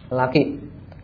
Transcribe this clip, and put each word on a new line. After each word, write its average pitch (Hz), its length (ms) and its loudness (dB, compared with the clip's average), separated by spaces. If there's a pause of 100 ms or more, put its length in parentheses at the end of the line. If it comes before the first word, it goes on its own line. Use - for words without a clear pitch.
Laki. 127 560 2 (400)